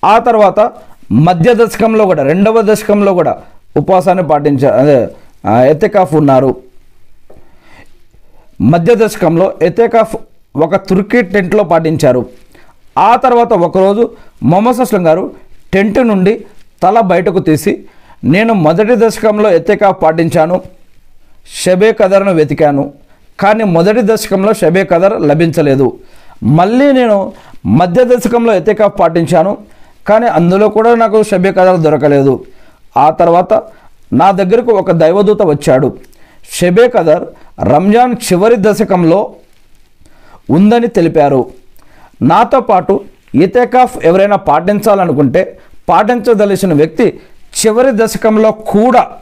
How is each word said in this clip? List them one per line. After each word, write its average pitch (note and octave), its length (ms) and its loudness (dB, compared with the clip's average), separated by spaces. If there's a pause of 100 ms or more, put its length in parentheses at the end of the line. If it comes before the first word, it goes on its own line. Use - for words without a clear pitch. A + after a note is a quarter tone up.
ఆ G#3 120 4
తర్వాత G#3+ 540 2 (400)
మధ్య E3 420 2
దశకంలో A3 520 0
కూడా, D#3+ 180 -2
రెండవ G3+ 380 0
దశకంలో G#3 520 0
కూడా D#3+ 240 -2 (400)
ఉపవాసాన్ని F3+ 500 0
పాటించారు, C#3+ 460 0
అదే, B2+ 340 2 (400)
ఆ, A#2 160 2
ఎతికాఫ్ D#3+ 500 0
ఉన్నారు. C3+ 420 2 (2000)
మధ్య E3+ 340 2
దశకంలో F#3 680 -2
ఎతికాఫ్ A3+ 540 0 (400)
ఒక D#3 200 -2
తుర్కీ G3 460 -2
టెంట్లో G3+ 420 -2
పాటించారు. D#3 600 0 (720)
ఆ G#3 180 2
తర్వాత A#3+ 380 0
ఒకరోజు F#3+ 560 0 (340)
ముహమ్మద్ G#3+ 380 0
అస్లం G3 260 -2
గారు F3 420 -4 (240)
టెంట్ G#3+ 340 0
నుండి G#3 380 0 (380)
తల G3+ 160 2
బయటకు F#3 400 -2
తీసి, - 440 -2 (400)
"నేను G#3+ 300 0
మొదటి F#3 400 0
దశకంలో G#3+ 580 0
ఎతికాఫ్ G3 520 0
పాటించాను, E3 580 -2 (1000)
షబే F#3 280 2
ఖదర్ను G3 420 0
వెతికాను, D3 580 -2 (480)
కానీ G#3+ 240 0
మొదటి F#3+ 380 0
దశకంలో G3 520 -2
షబే F3+ 300 0
ఖదర్ F3+ 380 0
లభించలేదు. D3 720 0 (500)
మళ్ళీ G#3 480 2
నేను A3+ 400 0 (340)
మధ్య F3 380 2
దశకంలో A#3 500 0
ఎతికాఫ్ G3+ 460 -2
పాటించాను, E3+ 580 0 (500)
కానీ A3+ 180 2
అందులో F#3 440 0
కూడా A3 260 2
నాకు A3 280 0
షబే F#3+ 280 -2
ఖదర్ F#3 280 2
దొరకలేదు. C#3+ 680 0 (520)
ఆ C#3+ 120 4
తర్వాత E3+ 520 0 (520)
నా E3+ 180 2
దగ్గరకు G#3+ 400 0
ఒక F#3+ 200 0
దైవదూత F#3+ 500 2
వచ్చాడు. D3 560 0 (540)
షబే F3+ 360 2
ఖదర్ E3+ 360 0 (400)
రంజాన్ G#3+ 520 2
చివరి G#3+ 420 0
దశకంలో G3 720 0 (1200)
ఉందని G#3+ 380 2
తెలిపారు. D3 580 0 (760)
నాతో G3 380 2
పాటు G3+ 420 -2 (340)
ఎతేకాఫ్ A#3+ 680 0
ఎవరైనా G3 320 2
పాటించాలనుకుంటే, F3 1200 -2 (300)
పాటించదలిచిన G3+ 840 0
వ్యక్తి E3 460 0 (460)
చివరి A#3 260 2
దశకంలో A3 600 0
కూడా A3 560 0 (140)